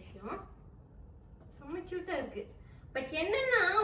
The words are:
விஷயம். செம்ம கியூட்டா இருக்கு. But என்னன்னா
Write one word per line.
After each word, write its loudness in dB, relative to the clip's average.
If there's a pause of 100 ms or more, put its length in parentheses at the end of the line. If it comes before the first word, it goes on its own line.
விஷயம். -10 (1200)
செம்ம -6
கியூட்டா -2
இருக்கு. -4 (500)
But -2 (140)
என்னன்னா 6 (200)